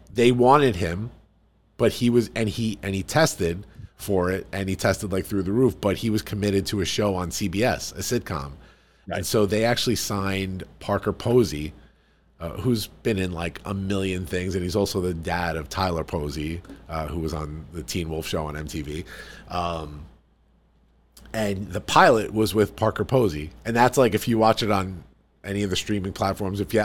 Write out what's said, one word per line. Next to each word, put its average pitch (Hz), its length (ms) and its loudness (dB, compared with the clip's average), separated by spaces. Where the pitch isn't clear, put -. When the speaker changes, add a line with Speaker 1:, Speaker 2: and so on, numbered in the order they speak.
Speaker 1:
they 120 200 6
wanted 123 420 6
him, 90 360 -4
but 113 160 4
he 120 180 2
was, 117 240 4
and 113 140 0
he, 110 340 -2
and 98 120 -4
he 95 80 -2
tested 98 640 0
for 92 340 0
it, 92 220 -4
and 95 160 -4
he 95 80 -2
tested, 98 360 0
like, 95 120 0
through 101 180 -2
the 92 100 -2
roof, 120 280 4
but 98 160 2
he 113 140 -2
was 107 120 0
committed 98 440 0
to 104 140 -2
a 90 40 0
show 101 300 0
on 90 160 -4
C 104 180 -4
B 95 140 -2
S, 110 300 -2
a - 60 -12
sitcom. 82 540 -4
Speaker 2:
Right. 87 120 -6
Speaker 1:
And 92 80 -4
so 107 200 4
they 107 180 2
actually 117 320 2
signed 98 680 -4
Parker 101 320 0
Posey, 76 600 2
uh, 82 100 -8
who's 117 380 -2
been - 300 -2
in, 92 140 -2
like, 85 320 -6
a 101 100 -6
million 95 520 -2
things, 92 300 -2
and 90 80 -2
he's 90 100 -2
also 101 260 0
the 90 140 -2
dad 85 420 -4
of 76 120 -8
Tyler 90 360 -2
Posey, 78 560 -6
uh, 80 180 -6
who 78 140 -6
was 78 120 -4
on 78 400 -8
the 82 120 -10
Teen 85 240 -6
Wolf 80 180 -6
show 80 200 -4
on 76 100 -8
M 76 100 -8
T 76 160 -8
V. 73 220 -8
Um, 80 560 -6
and 104 360 -4
the 92 120 -6
pilot 147 540 6
was 107 200 2
with 104 200 2
Parker 110 300 0
Posey, 87 480 0
and 113 100 -2
that's, 123 220 4
like, 120 180 6
if - 120 -2
you 117 100 2
watch 110 280 4
it 104 80 2
on 92 320 -2
any 101 200 -4
of 95 60 -2
the 92 60 -2
streaming 98 360 -2
platforms, 98 480 -2
if - 120 -4
you, 107 120 4